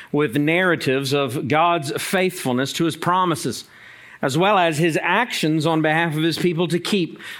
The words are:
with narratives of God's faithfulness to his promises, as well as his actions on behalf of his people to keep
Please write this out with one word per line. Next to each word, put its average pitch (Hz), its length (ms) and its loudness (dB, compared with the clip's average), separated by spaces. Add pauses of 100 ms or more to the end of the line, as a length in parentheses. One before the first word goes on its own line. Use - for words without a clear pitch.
(120)
with 147 240 0
narratives 147 800 0
of 143 340 -2
God's 160 440 0 (100)
faithfulness 139 720 -2
to 165 120 0
his 160 100 -2
promises, 175 680 -2 (580)
as 139 160 0
well 196 200 4
as 165 200 2
his 160 240 2
actions 170 640 0
on 160 160 2
behalf 156 340 2
of 156 80 0
his 160 140 0
people 175 300 0
to 170 120 0
keep 175 400 -2 (200)